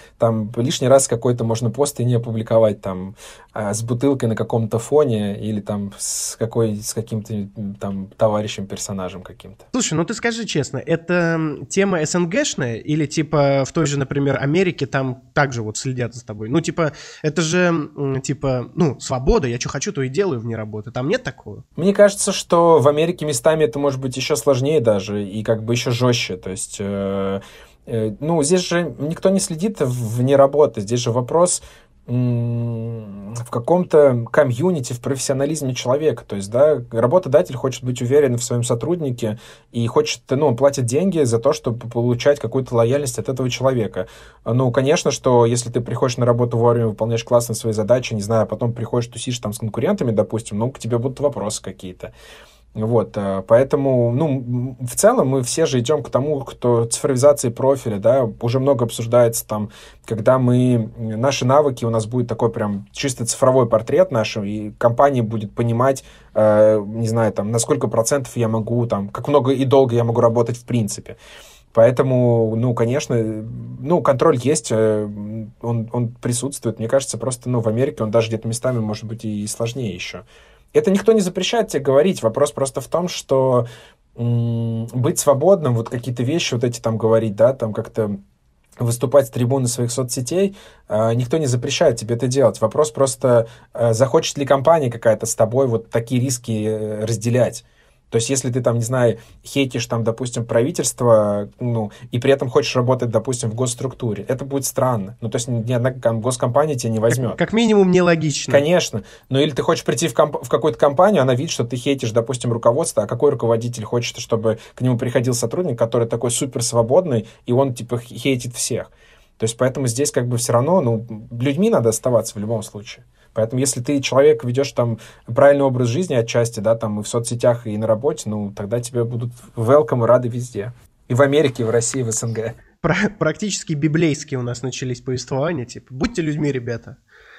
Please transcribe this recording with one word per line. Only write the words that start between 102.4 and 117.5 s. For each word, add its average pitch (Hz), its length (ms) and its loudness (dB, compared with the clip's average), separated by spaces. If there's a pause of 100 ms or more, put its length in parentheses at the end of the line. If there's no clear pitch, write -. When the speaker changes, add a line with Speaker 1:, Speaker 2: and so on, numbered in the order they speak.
Speaker 1:
хочешь 131 280 0
работать, 123 340 0
допустим, 117 400 -2
в 107 60 -6
госструктуре, 120 720 -6
это 131 180 -4
будет 135 200 -4
странно. 117 540 -2
Ну, 120 100 -6
то 120 80 -6
есть, 120 100 -4
ни 120 260 -2
одна 123 180 0
ком-, 117 300 -2
госкомпания 131 540 0
тебя 120 160 -4
не 113 80 -2
Speaker 2:
Как, 107 100 0
Speaker 1:
возьмёт. 123 280 -2
Speaker 2:
как 170 160 0
минимум, 214 360 6
нелогично. 170 640 2
Speaker 1:
Конечно. 147 500 2 (280)
Ну, 131 100 2
или 156 100 4
ты 143 140 -4
хочешь - 200 0
прийти 160 240 0
в - 60 -4
комп-, 151 300 0
в 127 60 -14
какую-то 156 280 0
компанию, 165 460 4
она 127 100 2
видит, 143 180 -2
что - 120 -4
ты 123 120 -4
хейтишь, 131 360 -2
допустим, 120 420 -2
руководство, 123 500 0
а 101 40 -4
какой 135 240 2
руководитель 120 520 -2
хочет, 117 360 -4
чтобы 110 400 -2 (160)
к - 60 -10
нему 127 140 2
приходил 123 380 0
сотрудник, 127 460 -4
который 117 280 0
такой 120 220 -2
суперсвободный, 123 960 0 (200)
и 123 40 -2